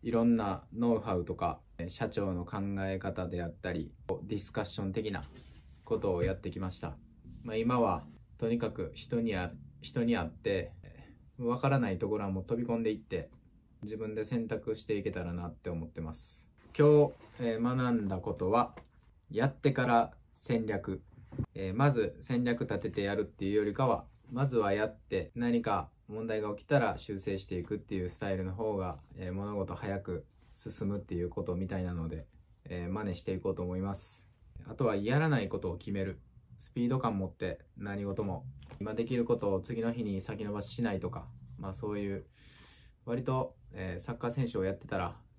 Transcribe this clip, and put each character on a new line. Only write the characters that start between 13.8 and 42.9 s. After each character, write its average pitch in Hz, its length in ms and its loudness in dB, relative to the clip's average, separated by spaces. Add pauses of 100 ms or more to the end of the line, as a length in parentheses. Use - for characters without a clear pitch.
自 107 140 -6
分 107 200 -4
で 110 80 0
選 113 240 -2
択 110 260 -2
し - 120 -10
て 107 100 0
い 98 80 -2
け 101 80 0
た 92 100 -4
ら 85 100 -4
な 87 140 -4
っ 80 80 -8
て - 160 -6
思 82 160 -4
っ - 20 -12
て - 120 -10
ま 80 140 -6
す。 - 360 -12 (260)
今 147 300 10
日、 143 60 -4 (280)
え 117 180 2
ー、 117 40 2
学 127 300 4
ん 104 160 4
だ 95 80 2
こ 95 180 -2
と 92 160 0
は、 117 240 4 (560)
や 113 160 2
っ 143 80 2
て - 160 4
か 127 160 2
ら 117 240 6 (240)
戦 113 320 0
略。 98 340 -2 (540)
え 95 160 -4
ー、 92 40 -2
ま 139 180 6
ず 113 280 0
戦 123 220 0
略 120 200 2
立 104 180 -2
て 107 100 -4
て 101 120 -2
や 101 120 2
る 104 80 0
っ - 20 2
て - 200 -8
い 98 60 2
う - 20 2
よ 104 120 4
り 101 80 0
か 131 140 2
は、 117 180 2 (280)
ま 131 140 2
ず 123 100 2
は 101 160 6
や 107 140 2
っ 110 100 -6
て、 - 400 -2
何 120 260 2
か 104 260 0 (200)
問 110 180 -6
題 110 140 0
が 104 140 -2
起 - 100 -12
き - 20 -20
た 143 140 6
ら 107 180 2
修 98 220 -6
正 98 180 -2
し - 80 -8
て 95 100 -4
い 90 60 -2
く 104 140 -2
っ - 20 -2
て - 160 -6
い 92 100 0
う 87 60 -2
ス - 60 -14
タ 98 160 -2
イ 95 40 0
ル 95 60 -2
の 92 100 -2
方 107 240 -2
が、 90 220 -2 (180)
え 92 140 -6
ー、 - 20 -4
物 101 220 -4
事 95 220 -2
早 98 240 -2
く - 260 -6 (260)
進 - 360 -4
む 101 100 0
っ - 20 -4
て - 140 -8
い 87 80 0
う 90 80 0
こ 95 140 -4
と 90 100 0
み 92 140 -2
た 95 100 -2
い 92 60 0
な 87 100 -2
の 82 140 -2
で、 76 180 -6 (380)
え 87 240 -6
ー、 95 40 -2
真 98 120 -2
似 98 100 0
し - 80 -8
て 95 100 0
い 92 60 0
こ 95 120 0
う 87 40 2
と 90 80 -4
思 90 140 -2
い 92 40 0
ま 98 140 0
す。 - 320 -10 (420)
あ 110 60 -10
と 127 120 2
は 104 100 4
や 117 240 4
ら 160 80 4
な 135 120 6
い 98 80 0
こ 95 120 -2
と 92 100 -2
を 85 60 -4
決 98 160 -6
め 98 120 0
る。 95 140 -4 (400)
ス - 140 -16
ピ 120 140 0
ー - 40 4
ド 131 80 4
感 113 180 2
持 95 100 0
っ 92 60 -6
て - 280 -4 (160)
何 101 280 -6
事 98 200 0
も、 87 200 -4 (360)
今 107 140 -4
で 117 100 0
き 123 120 0
る 120 80 4
こ 117 120 4
と 101 180 2
を 92 60 2
次 113 220 -4
の 117 100 0
日 117 100 -2
に 98 180 0
先 107 220 -6
延 104 100 -4
ば 101 100 -4
し - 120 -8
し 120 80 -2
な 107 100 2
い 95 60 0
と 87 120 -2
か、 - 180 -8 (300)
ま 95 100 -8
あ 95 40 -6
そ 104 200 -4
う 104 60 -2
い 101 140 -2
う、 - 140 -6 (800)